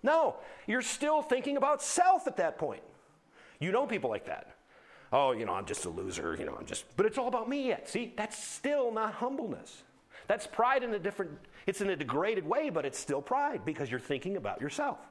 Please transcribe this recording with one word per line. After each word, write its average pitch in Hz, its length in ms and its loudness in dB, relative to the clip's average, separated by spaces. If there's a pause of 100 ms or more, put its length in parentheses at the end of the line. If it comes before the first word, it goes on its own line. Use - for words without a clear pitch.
No, 285 340 4 (300)
you're 233 160 2
still 302 400 2
thinking 277 340 0
about 277 240 4
self 359 460 4
at - 100 -2
that 165 220 0
point. 127 240 -4 (760)
You 160 140 -2
know 262 140 2
people 170 240 -2
like - 160 -4
that. - 280 -10 (580)
"Oh, 135 200 6
you 113 140 -2
know, 90 80 0
I'm 98 100 -2
just 98 220 -4
a - 20 -4
loser, 85 500 -4
you - 60 -6
know, 71 140 -6
I'm - 80 -10
just," - 180 -6 (120)
but 202 100 4
it's 220 100 0
all 247 120 0
about 233 200 -2
me 269 200 0
yet. - 200 -2
See, 226 260 -4
that's - 220 -6
still 269 560 0
not 220 220 0
humbleness. 247 680 -6 (440)
That's - 200 0
pride 247 360 4
in 233 100 -2
a 208 60 0
different, 170 400 -4 (280)
it's 196 140 -2
in 196 80 2
a 180 80 2
degraded 185 500 0
way, 294 220 2
but 160 160 0
it's 135 140 -4
still 143 240 -2
pride 277 420 0
because 143 260 -2
you're 123 80 -2
thinking 156 380 -4
about 101 240 -4
yourself. 220 380 -2 (120)